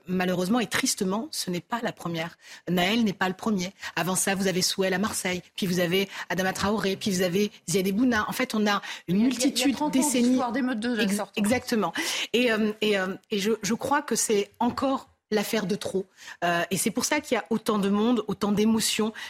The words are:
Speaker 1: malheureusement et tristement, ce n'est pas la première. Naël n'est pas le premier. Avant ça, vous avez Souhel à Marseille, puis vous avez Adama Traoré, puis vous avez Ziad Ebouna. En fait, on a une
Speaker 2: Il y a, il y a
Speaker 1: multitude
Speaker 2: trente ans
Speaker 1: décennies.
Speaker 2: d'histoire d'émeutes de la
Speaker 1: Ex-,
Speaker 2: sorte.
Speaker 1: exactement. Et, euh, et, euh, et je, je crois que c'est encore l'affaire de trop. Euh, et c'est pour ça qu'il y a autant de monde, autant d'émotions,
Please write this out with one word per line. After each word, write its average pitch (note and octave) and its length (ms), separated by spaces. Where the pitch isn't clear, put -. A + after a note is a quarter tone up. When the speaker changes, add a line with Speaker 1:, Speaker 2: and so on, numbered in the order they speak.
Speaker 1:
malheureusement F#3 540
et A3 80
tristement, G#3+ 640
ce - 180
n'est F3 120
pas - 200
la G3 120
première. E3 440
Naël F#3 340
n'est G3+ 100
pas F#3 140
le F#3 60
premier. F#3+ 400
Avant F3 200
ça, G3 200
vous F#3+ 100
avez F#3 160
Souhel F#3+ 320
à F3+ 60
Marseille, F#3 420
puis G#3 100
vous F3+ 140
avez F#3 280
Adama F#3 240
Traoré, G3 420
puis - 140
vous F#3 140
avez G3+ 260
Ziad F#3 200
Ebouna. G#3+ 420
En G3 40
fait, B3+ 200
on G#3+ 140
a G3+ 140
une F3 100
Speaker 2:
Il G#3+ 60
y - 20
a, C4+ 40
il B3+ 40
y B3 80
a - 40
Speaker 1:
multitude C4 300
Speaker 2:
trente D4+ 120
ans - 20
Speaker 1:
décennies. B3+ 380
Speaker 2:
d'histoire B3 240
d'émeutes B3 300
de B3 120
la A3+ 100
Speaker 1:
Ex-, G3+ 120
Speaker 2:
sorte. G#3 220
Speaker 1:
exactement. G#3+ 540
Et, A#3+ 180
euh, G#3+ 200
et, G#3 180
euh, F#3 160
et G#3 80
je, G#3 140
je G3+ 100
crois C#4+ 300
que A#3 120
c'est G3+ 440
encore B3 500
l'affaire G#3 340
de F3+ 80
trop. - 320
Euh, F3 260
et G3 80
c'est A3+ 140
pour - 140
ça D4+ 140
qu'il D4 140
y G#3+ 60
a - 100
autant G#3+ 300
de G3 100
monde, G#3+ 380
autant G#3 240
d'émotions, A3 640